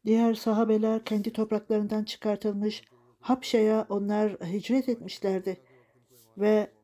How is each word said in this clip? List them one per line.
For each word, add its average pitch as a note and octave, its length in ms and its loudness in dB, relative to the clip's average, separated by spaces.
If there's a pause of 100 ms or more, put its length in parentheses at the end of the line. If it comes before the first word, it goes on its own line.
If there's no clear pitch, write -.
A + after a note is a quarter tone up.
Diğer A3+ 280 4
sahabeler A3 720 0
kendi G#3+ 280 -2
topraklarından G#3+ 720 -2
çıkartılmış, G#3 800 -4 (360)
Habşa'ya A3 720 2
onlar G3+ 420 0
hicret G#3 580 -2
etmişlerdi F#3+ 680 -4 (800)
ve G#3 340 2 (120)